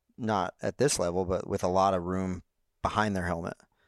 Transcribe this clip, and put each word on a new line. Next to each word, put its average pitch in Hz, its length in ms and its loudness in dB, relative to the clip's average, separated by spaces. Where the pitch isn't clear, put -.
not 107 440 0
at 101 160 -4
this 143 220 2
level, 90 240 0
but 90 240 -2
with 98 160 -2
a 92 60 2
lot 95 240 4
of 90 100 0
room 92 400 -4
behind 107 340 0
their 87 120 -2
helmet. 87 280 -4